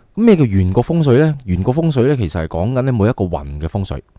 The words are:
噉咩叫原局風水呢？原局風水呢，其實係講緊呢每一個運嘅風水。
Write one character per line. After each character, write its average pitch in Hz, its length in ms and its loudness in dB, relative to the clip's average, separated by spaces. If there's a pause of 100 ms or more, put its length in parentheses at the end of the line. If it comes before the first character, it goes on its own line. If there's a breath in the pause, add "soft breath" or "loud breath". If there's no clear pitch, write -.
(140 loud breath)
噉 208 80 -4
咩 226 140 6
叫 156 80 4
原 95 280 2
局 101 80 0
風 165 220 0
水 131 160 4
呢？ 151 260 2
原 90 200 -2
局 123 80 0
風 160 180 0
水 123 140 0
呢， 143 120 2
其 107 120 -2
實 82 160 -6
係 - 20 -6
講 90 260 -4
緊 131 100 -2
呢 131 100 -2
每 107 160 2
一 123 40 0
個 110 120 -4
運 73 360 -8
嘅 80 60 -6
風 95 180 -6
水。 - 200 -10 (140)